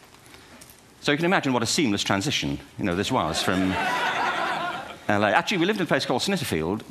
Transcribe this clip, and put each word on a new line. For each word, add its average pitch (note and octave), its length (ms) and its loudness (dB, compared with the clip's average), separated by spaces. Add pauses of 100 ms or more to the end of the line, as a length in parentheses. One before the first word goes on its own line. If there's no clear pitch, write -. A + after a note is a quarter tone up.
(1040)
So D3 100 2
you D3 60 2
can E3+ 80 0
imagine E3 260 2
what A#2+ 100 2
a A2 40 2
seamless G#2+ 360 2
transition, D2 560 0 (200)
you - 60 -4
know, F2 120 0
this G2 160 -2
was E2+ 300 0
from F#2 300 2
<laughs> - 1400 -4
L G#2 160 2
A. G2+ 60 4
Actually, F3 280 2
we E3 80 2
lived G#3 140 -2
in F3 40 0
a - 40 -4
place C#3 160 2
called B2+ 180 0
Snitterfield, G#2 680 -2